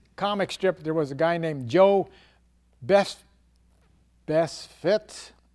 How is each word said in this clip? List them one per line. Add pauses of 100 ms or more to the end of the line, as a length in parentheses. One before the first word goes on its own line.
(160)
comic
strip,
there
was
a
guy
named
Joe (720)
Best, (1040)
Best
Fit, (240)